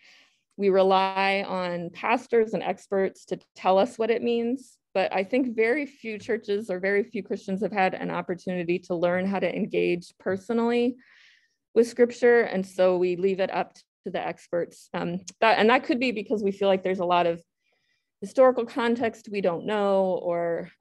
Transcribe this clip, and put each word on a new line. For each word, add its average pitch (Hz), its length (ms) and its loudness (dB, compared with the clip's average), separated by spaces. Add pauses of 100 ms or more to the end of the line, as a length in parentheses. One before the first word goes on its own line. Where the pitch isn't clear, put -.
(560)
We 196 120 0
rely 190 800 2
on 175 420 -4
pastors 226 640 0
and 170 80 -4
experts 190 640 -4
to 175 140 -6 (160)
tell 190 220 2
us - 200 0
what 220 120 0
it 226 120 -2
means, 233 540 -4 (180)
but 190 180 0
I 196 120 -2
think 254 320 -2
very 226 300 0
few 220 320 -12
churches 214 520 -4
or 180 80 -4
very 202 240 0
few 214 220 -8
Christians 196 380 -6
have 190 100 -2
had 185 220 0
an 180 160 -6
opportunity 175 680 -4
to 180 140 -8
learn 175 320 0
how 196 140 -2
to 175 160 -2
engage 175 640 -2
personally 233 760 -2 (800)
with 233 140 4
Scripture, 240 540 4
and 190 220 -2
so 185 320 2
we 180 200 0
leave 190 240 0
it 185 120 -2
up - 220 -4 (300)
to 196 60 -10
the 175 140 -4
experts. - 680 -8
Um, 175 240 -4 (220)
that, - 180 4
and 214 120 4
that 254 120 4
could 277 160 -2
be 247 140 -2
because 208 320 -4
we 196 80 0
feel 196 160 -2
like 190 160 2
there's 185 160 -2
a 175 40 -4
lot 175 220 2
of 170 160 -4 (800)
historical 247 460 2
context 233 640 -2
we 202 100 -6
don't 175 260 -2
know, 196 560 2
or, 170 480 -4 (100)